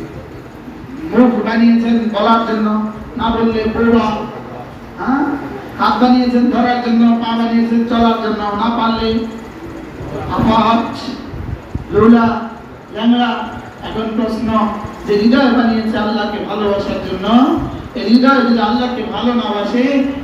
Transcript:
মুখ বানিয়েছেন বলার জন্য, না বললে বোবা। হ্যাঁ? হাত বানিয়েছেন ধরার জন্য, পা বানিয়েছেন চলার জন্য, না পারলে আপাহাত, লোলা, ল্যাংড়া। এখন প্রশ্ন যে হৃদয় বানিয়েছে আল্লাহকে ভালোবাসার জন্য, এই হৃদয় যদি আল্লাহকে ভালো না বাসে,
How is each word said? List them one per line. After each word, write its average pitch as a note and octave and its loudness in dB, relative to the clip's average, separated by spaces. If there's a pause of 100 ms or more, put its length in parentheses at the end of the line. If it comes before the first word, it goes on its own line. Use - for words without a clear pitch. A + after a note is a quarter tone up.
(1200)
মুখ A3 4
বানিয়েছেন A#3 4 (140)
বলার G#3+ 2
জন্য, G#3+ -2 (260)
না A#3 -2
বললে A3+ 0
বোবা। A3+ 2 (920)
হ্যাঁ? C#4 0 (520)
হাত - 2
বানিয়েছেন B3 4
ধরার A#3+ 2
জন্য, A#3 4
পা A#3 -2
বানিয়েছেন A#3 2
চলার A#3 2
জন্য, G#3 -2
না A3 -2
পারলে A3+ 0 (1160)
আপাহাত, A3+ 2 (960)
লোলা, A3+ 6 (520)
ল্যাংড়া। A#3 0 (340)
এখন A3 -6 (120)
প্রশ্ন A3+ 0 (400)
যে G#3 2
হৃদয় A#3+ 4
বানিয়েছে A3+ 2
আল্লাহকে G#3+ -2
ভালোবাসার G3+ -2 (120)
জন্য, A#3+ 4 (360)
এই A3+ 4
হৃদয় C4 6
যদি A#3 2
আল্লাহকে A#3 0
ভালো A3+ -2
না A3+ 0
বাসে, A#3+ 0 (200)